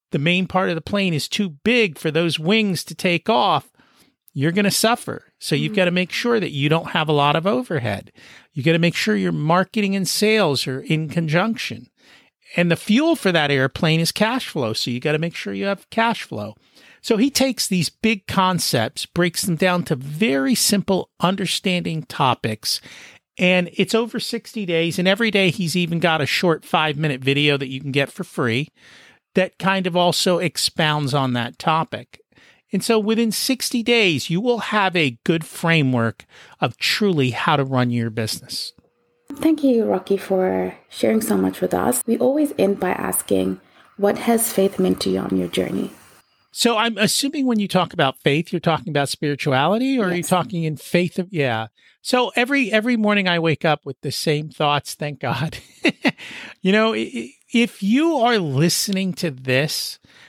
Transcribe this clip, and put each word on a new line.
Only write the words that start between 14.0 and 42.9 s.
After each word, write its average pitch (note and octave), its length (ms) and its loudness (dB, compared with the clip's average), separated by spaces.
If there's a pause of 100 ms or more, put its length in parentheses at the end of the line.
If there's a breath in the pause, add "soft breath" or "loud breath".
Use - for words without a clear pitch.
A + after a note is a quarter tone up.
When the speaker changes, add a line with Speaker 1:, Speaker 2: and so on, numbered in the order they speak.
Speaker 1:
cash A3+ 360 0
flow. A2+ 260 -2
So - 160 -4
you B2 100 -4
gotta D3+ 180 0
make E3 160 -4
sure - 180 -8
you G3 120 -4
have G3 260 -4
cash A3+ 320 0
flow. G#2 340 -10 (440 soft breath)
So - 160 0
he C4+ 140 4
takes - 360 0
these F3+ 220 0
big - 380 -2
concepts, F3 800 0
breaks F3 360 -2
them E3+ 140 -2
down F3+ 280 2
to D#3 120 -2
very A3+ 580 0
simple - 560 0 (100)
understanding F3 840 -2
topics. - 760 -2 (560 loud breath)
And F3+ 360 2
it's F#3 220 0
over A3+ 260 -2
sixty - 440 -8
days. E3+ 360 0
And F3+ 80 2
every G#3 240 2
day F#3+ 180 4
he's E3+ 240 -2
even E3+ 240 0
got D#3+ 220 2
a C3+ 60 0
short - 380 0
five-minute D3+ 560 -2
video C#3+ 360 2
that C3+ 120 -6
you C3 120 -8
can C#3+ 100 -6
get C3+ 220 0
for - 100 -10
free C3 460 -2 (680 loud breath)
that F#3 240 0
kind F#3+ 300 0
of E3+ 80 -2
also F3 420 2
expounds D3+ 760 -2
on C3+ 200 0
that A#2+ 260 -4
topic. - 600 -4 (520 soft breath)
And F#3+ 120 -2
so A3+ 160 2
within A3 320 2
sixty - 500 -2
days, G#3+ 480 2
you E3 100 0
will A#3+ 180 0
have F#3+ 360 0
a C#3+ 300 2
good E3 200 2
framework C3 800 0 (360 loud breath)
of C3 160 -2
truly D#3+ 540 2
how D3+ 260 0
to C#3 80 0
run B2+ 260 2
your A#2 200 0
business. - 640 -6 (580)
Speaker 2:
Thank D4+ 320 2
you, A#3 200 4
Rocky, G3 320 0
for F#3 600 -2 (120)
sharing A3 320 2
so G#3+ 160 0
much F#3+ 240 0
with F3+ 140 0
us. F3+ 320 0
We A3+ 120 2
always C#4 380 2
end G3 220 2
by F3+ 120 -2